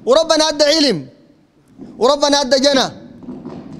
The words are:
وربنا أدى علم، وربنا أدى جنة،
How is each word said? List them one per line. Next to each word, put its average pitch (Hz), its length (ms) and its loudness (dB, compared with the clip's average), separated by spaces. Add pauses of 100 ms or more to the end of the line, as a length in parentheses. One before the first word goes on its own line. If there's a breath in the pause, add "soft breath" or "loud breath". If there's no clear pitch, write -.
وربنا 311 420 2
أدى 302 160 0
علم، 285 440 0 (880)
وربنا 285 420 2
أدى 277 200 0
جنة، 262 480 0 (720)